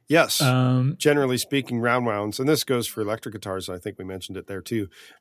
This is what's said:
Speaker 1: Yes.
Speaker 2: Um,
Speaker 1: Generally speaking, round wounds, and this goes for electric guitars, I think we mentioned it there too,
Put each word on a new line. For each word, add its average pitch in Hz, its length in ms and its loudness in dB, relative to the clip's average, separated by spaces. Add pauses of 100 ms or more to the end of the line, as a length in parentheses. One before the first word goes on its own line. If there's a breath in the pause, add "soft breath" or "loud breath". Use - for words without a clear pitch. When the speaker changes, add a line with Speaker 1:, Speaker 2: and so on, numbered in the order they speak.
Speaker 1:
Yes. 147 340 4
Speaker 2:
Um, 127 560 4
Speaker 1:
Generally 139 420 4
speaking, 123 420 -2
round 120 240 2
wounds, 104 340 -2
and 135 80 -2
this 147 160 2
goes 120 240 0
for - 140 -6
electric 107 320 -6
guitars, 95 360 -8
I 90 100 -10
think 101 200 -10
we 95 60 -12
mentioned 95 320 -10
it 92 100 -12
there 95 140 -10
too, 107 260 -4 (340 loud breath)